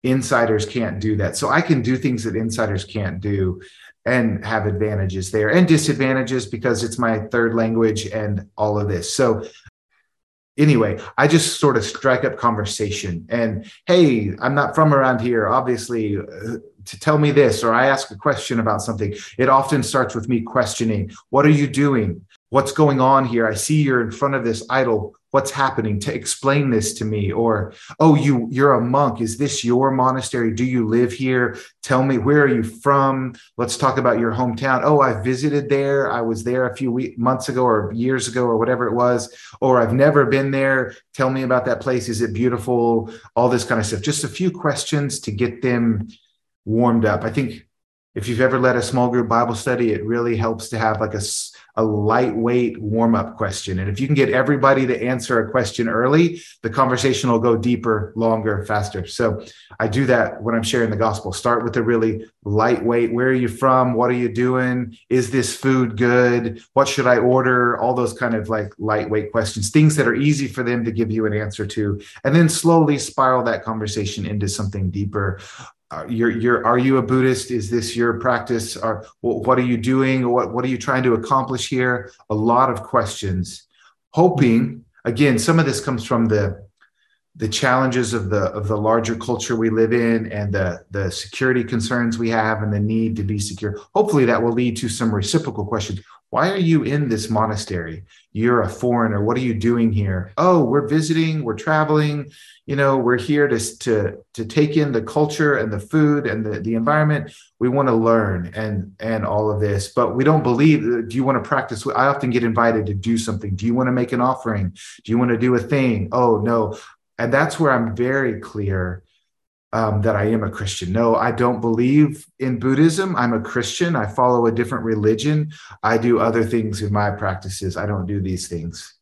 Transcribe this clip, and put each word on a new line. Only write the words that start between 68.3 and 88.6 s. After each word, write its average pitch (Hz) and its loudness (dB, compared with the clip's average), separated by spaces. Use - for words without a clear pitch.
of, 104 -4
like, 107 -4
lightweight 107 -2
questions, 107 -2
things 151 6
that 131 2
are 117 2
easy 139 0
for 123 -6
them 117 -2
to 113 -2
give 107 -2
you 110 -2
an 104 -2
answer 104 -4
to, 101 -4
and 135 2
then 165 6
slowly 160 4
spiral 127 0
that 113 -2
conversation 107 -6
into 101 -4
something 95 -4
deeper. 98 -4
Uh, 78 -10
you're, 117 0
you're, 117 0
are 123 4
you 131 4
a 127 4
Buddhist? 127 0
Is 107 -4
this 117 -4
your 117 0
practice? 120 -2
Or 107 -6
wh-, 113 -4
what 127 4
are 127 0
you 120 0
doing? 131 0
What, 120 0
what 123 -4
are - -2
you 127 -4
trying 131 -2
to 123 4
accomplish 131 -2
here? 127 -2
A 107 -2
lot 120 2
of 101 -6
questions, - -4
hoping, 135 2
again, 120 2
some 165 2
of 147 2
this 127 -2
comes 120 -4
from 113 0
the, 104 0
the 110 -6
challenges 127 0
of 101 -4
the, 101 0
of 98 -6